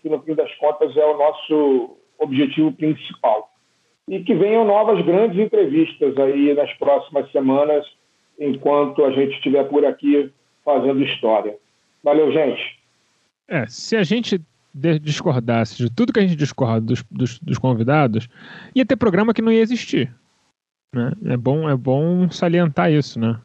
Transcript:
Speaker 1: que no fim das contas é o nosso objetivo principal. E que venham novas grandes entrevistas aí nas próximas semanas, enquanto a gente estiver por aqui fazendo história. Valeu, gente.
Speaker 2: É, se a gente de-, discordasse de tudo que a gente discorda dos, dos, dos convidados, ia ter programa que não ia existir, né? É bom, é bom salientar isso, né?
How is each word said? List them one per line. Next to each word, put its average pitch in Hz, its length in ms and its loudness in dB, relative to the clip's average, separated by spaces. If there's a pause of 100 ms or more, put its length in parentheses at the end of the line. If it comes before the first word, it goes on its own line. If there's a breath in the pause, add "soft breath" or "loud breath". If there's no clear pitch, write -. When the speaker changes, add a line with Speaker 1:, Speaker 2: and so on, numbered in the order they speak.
Speaker 1:
que 160 80 -8
no 151 140 -2
fim 156 120 -4
das 151 200 -2
contas 147 420 0
é 151 80 4
o 151 140 2
nosso 147 760 0 (220)
objetivo 147 540 0
principal. 127 760 -2 (580)
E 190 120 -6
que 190 140 0
venham 208 300 2
novas 208 400 2
grandes 185 340 2
entrevistas 160 800 0
aí 143 380 2
nas 143 240 -2
próximas 139 520 -2
semanas, 147 540 0 (560)
enquanto 143 640 0
a 135 60 4
gente 135 240 0
estiver 139 300 0
por 143 200 0
aqui 143 480 0 (320)
fazendo 135 380 0
história. 107 560 -2 (440)
Valeu, 147 300 2
gente. - 460 -2 (680)
Speaker 2:
É, 139 200 -4
se - 300 -8
a 214 60 2
gente 190 380 -2 (340)
de-, 156 240 0
discordasse 127 800 -2
de 120 140 -2
tudo 233 220 -2
que - 60 0
a 208 40 4
gente 180 140 2
discorda 127 440 -2
dos, 113 300 -4
dos, 131 280 -4
dos 127 200 -6
convidados, 123 680 0 (460 loud breath)
ia 254 100 2
ter 254 120 0
programa 214 360 2
que 220 100 -2
não 226 100 2
ia 226 80 4
existir, 220 500 -2 (840)
né? 123 180 -2 (140)
É 127 100 -2
bom, 139 320 -2
é 139 80 0
bom 156 540 0
salientar 175 600 0
isso, 147 300 0
né? 113 240 -2